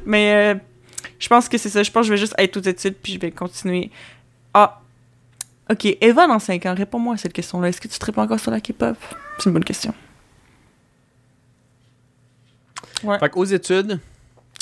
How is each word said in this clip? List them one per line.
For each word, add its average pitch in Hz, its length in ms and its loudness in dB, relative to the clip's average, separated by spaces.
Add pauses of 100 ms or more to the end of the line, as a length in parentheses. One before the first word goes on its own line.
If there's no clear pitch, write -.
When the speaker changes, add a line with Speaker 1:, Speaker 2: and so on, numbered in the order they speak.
Speaker 1:
Mais, 208 500 4
euh, 196 40 -4 (600)
je - 100 -8
pense 240 200 4
que 240 100 -2
c'est 214 100 -4
ça. 202 140 2
Je 208 80 -2
pense 226 120 2
que 220 60 2
je 214 60 2
vais 202 40 2
juste 208 200 -2
être 190 180 0
aux 196 60 -2
études, 190 380 -2
puis 196 140 -12
je 180 60 -12
vais 170 100 -6
continuer. 180 600 -6 (640)
Ah! 208 260 4 (920)
Ok, 214 160 0 (140)
Eva, 240 260 6
dans 233 140 2
cinq 185 260 -4
ans, 185 80 -2
réponds-moi 233 400 -4
à - 20 -4
cette 175 160 -6
question-là. 180 360 -4
Est-ce 175 120 -4
que 220 80 -16
tu - 100 -12
tripes 214 200 -4
encore 214 220 0
sur 233 100 -4
la 220 100 -2
K-pop ? 233 360 -4 (420)
C'est - 80 -2
une 180 60 4
bonne 160 120 2
question. - 300 -6 (3000)
Ouais. 202 140 -2
Speaker 2:
Fait 151 100 0
qu'aux 180 160 0
études. 190 540 0 (640)